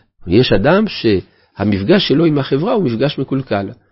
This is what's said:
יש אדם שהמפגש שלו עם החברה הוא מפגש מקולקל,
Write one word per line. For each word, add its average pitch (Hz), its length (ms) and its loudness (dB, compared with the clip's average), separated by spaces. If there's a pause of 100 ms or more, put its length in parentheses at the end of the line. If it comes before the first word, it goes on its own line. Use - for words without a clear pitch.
(280)
יש 110 260 2
אדם 147 360 2
שהמפגש 104 1200 -2
שלו 151 160 2
עם 151 140 2
החברה 143 340 -2
הוא 208 120 0
מפגש 127 340 -2
מקולקל, 131 500 -4 (240)